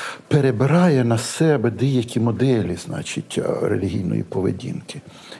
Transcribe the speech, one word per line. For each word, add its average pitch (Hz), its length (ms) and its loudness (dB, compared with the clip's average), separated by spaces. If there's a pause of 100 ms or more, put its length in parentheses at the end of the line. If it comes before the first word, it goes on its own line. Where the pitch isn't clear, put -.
(280)
перебирає 139 760 4
на 117 140 2
себе 139 520 2
деякі 120 500 0
моделі, 113 560 2
значить, - 600 -8
е, - 300 -2
релігійної 104 540 -2
поведінки. - 800 -6 (400)